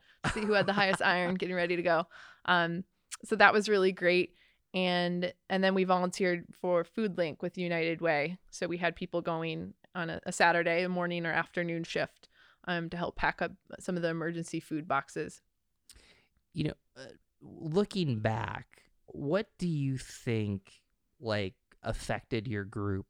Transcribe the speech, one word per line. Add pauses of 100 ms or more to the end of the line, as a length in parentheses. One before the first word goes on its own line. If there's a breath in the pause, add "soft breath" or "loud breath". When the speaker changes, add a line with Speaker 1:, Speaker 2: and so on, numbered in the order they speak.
(240 soft breath)
Speaker 1:
to
see
who
had
the
highest
Speaker 2:
<laughs>
Speaker 1:
iron
getting
ready
to
go. (380 loud breath)
Um, (400)
so
that
was
really
great. (400 soft breath)
And, (160)
and
then
we
volunteered (160)
for
Food
Link
with
United
Way. (140)
So
we
had
people
going (220)
on
a,
a
Saturday
morning
or
afternoon
shift, (380 soft breath)
um,
to
help
pack
up (280)
some
of
the
emergency
food
boxes. (1120 soft breath)
Speaker 2:
You
know, (220)
uh, (340)
looking
back, (240)
what (100)
do
you
think, (500)
like, (280)
affected
your
group,